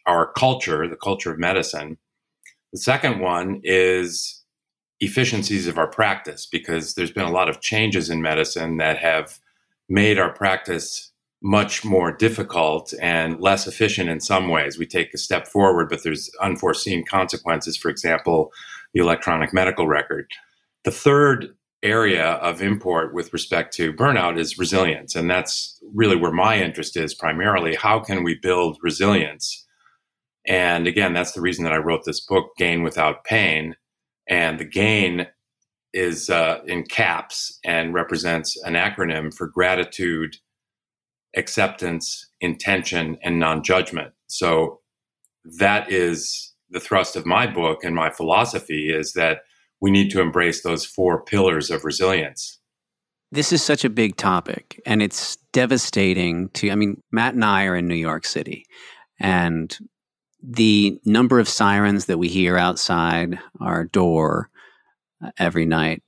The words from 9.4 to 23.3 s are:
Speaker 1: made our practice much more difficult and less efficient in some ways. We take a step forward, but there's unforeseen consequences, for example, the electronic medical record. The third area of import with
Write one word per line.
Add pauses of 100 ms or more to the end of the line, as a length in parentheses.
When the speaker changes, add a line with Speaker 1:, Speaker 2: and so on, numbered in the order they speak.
Speaker 1:
made
our
practice (300)
much
more
difficult
and
less
efficient
in
some
ways.
We
take
a
step
forward,
but
there's (100)
unforeseen
consequences,
for
example, (400)
the
electronic
medical
record. (580)
The
third (260)
area
of
import
with